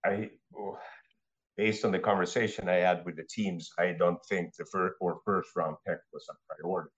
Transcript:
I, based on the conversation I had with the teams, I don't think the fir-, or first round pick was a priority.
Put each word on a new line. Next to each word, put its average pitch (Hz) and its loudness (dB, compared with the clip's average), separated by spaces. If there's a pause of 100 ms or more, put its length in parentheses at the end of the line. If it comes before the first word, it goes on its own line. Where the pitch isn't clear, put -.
I, 101 0 (1300)
based 107 2
on 107 4
the 92 2
conversation 95 2
I 92 6
had 90 4
with 85 -8
the 78 -10
teams, 90 -4
I 87 2
don't 87 2
think 85 -2
the 85 -10
fir-, 92 0
or 85 -2
first 95 0
round 80 -2 (100)
pick 85 -2 (160)
was - -12
a 82 -16 (120)
priority. 82 -6